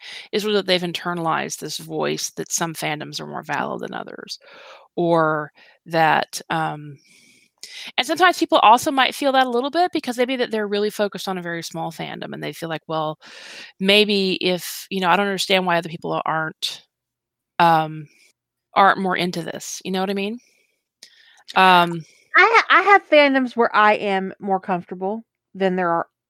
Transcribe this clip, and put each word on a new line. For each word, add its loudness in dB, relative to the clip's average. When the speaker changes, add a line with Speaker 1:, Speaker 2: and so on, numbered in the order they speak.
Speaker 1:
is -2
really 0
that -2
they've 0
internalized -4
this -10
voice -6
that -10
some -4
fandoms -8
are -12
more -10
valid -6
than -10
others, -12
or 0
that, 2
um, -6
and 0
sometimes 2
people 2
also 6
might 2
feel 0
that 4
a -4
little -2
bit 0
because -4
maybe 0
that -2
they're -2
really 0
focused -4
on -4
a -6
very -6
small -8
fandom -12
and -12
they -8
feel -10
like, -8
"Well, -4
maybe 2
if, -4
you -4
know, 0
I 6
don't 0
understand 0
why 2
other -4
people -6
aren't, -6
um, 2
aren't 6
more 0
into -2
this." -10
You -6
know -2
what -2
I -4
mean? -6
Um, 6
Speaker 2:
I 6
ha-, 6
I 4
have 6
fandoms 2
where 2
I 6
am -2
more -2
comfortable -6
than 0
there 0
are 0